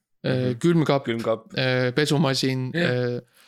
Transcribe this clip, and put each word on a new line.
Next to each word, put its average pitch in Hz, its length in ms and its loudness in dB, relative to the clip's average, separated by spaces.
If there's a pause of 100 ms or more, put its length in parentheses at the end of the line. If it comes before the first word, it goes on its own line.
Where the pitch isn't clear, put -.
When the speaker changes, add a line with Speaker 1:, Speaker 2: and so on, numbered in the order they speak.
(240)
Speaker 1:
Mhm. 131 80 0
Speaker 2:
äh, 127 180 0
Speaker 1:
Mhm. 120 80 -4
Speaker 2:
külmkapp, 151 480 2
Speaker 1:
Külmkapp. 113 500 -2
Speaker 2:
äh, 127 380 0
pesumasin, 135 800 0
Speaker 1:
Jah. 160 160 0
Speaker 2:
äh, 123 300 -2 (280)